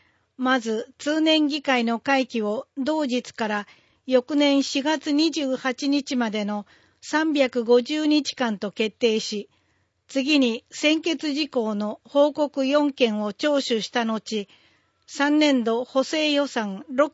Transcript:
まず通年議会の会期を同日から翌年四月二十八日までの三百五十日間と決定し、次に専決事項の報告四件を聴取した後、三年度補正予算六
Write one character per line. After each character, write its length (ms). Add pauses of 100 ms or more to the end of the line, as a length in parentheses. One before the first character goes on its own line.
(380)
ま 220
ず 400
通 220
年 260
議 160
会 200
の 160
会 280
期 160
を 240 (100)
同 280
日 280
か 140
ら 200 (380)
翌 300
年 260
四 220
月 280
二 200
十 260
八 320
日 260
ま 140
で 160
の 220 (340)
三 320
百 300
五 180
十 240
日 300
間 240
と 120
決 240
定 240
し、 300 (580)
次 320
に 300
専 320
決 320
事 160
項 260
の 300
報 260
告 340
四 260
件 300
を 120
聴 280
取 200
し 80
た 160
後、 420 (600)
三 320
年 240
度 200
補 200
正 280
予 160
算 420
六 240